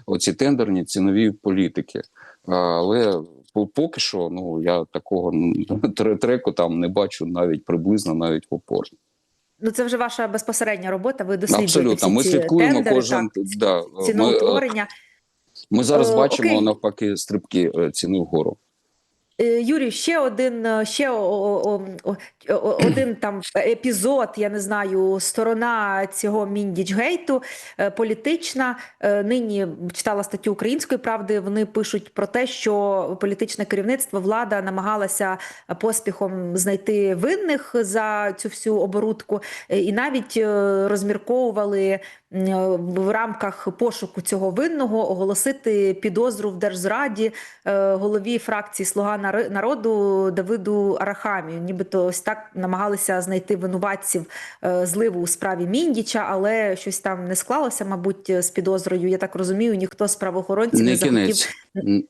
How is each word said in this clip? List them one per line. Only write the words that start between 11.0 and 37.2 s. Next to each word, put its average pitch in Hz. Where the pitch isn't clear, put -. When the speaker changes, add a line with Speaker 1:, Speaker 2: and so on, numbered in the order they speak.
Speaker 2:
ви 196
досліджуєте 202
Speaker 1:
Абсолютно. 165
Speaker 2:
всі 101
Speaker 1:
Ми 240
Speaker 2:
ці 185
Speaker 1:
слідкуємо 165
Speaker 2:
тендери, 214
Speaker 1:
кожен, 120
Speaker 2:
так, 98
Speaker 1:
да, 95
Speaker 2:
ціноутворення. 120
Speaker 1:
ми, 214
е, 208
ми 240
зараз 285
Speaker 2:
Е, 151
Speaker 1:
бачимо, 135
Speaker 2:
окей. 107
Speaker 1:
навпаки, 104
стрибки, 90
е, 82
ціни 92
вгору. 82
Speaker 2:
Е, 233
Юрій, 262
ще 330
один, 240
е, 220
ще 269
о-, 240
о-, 202
о-, 196
о-, -
о-, -
один 247
там 202
епізод, 233
я 208
не 208
знаю, 190
сторона 220
цього 208
Міндічгейту, 208
е, 196
політична. 247
Е, 202
нині 208
читала 202
статтю 202
Української 247
правди, 214
вони 202
пишуть 214
про 196
те, 247
що 196
політичне 202
керівництво, 202
влада 208
намагалася 190
поспіхом 190
знайти 196
винних 294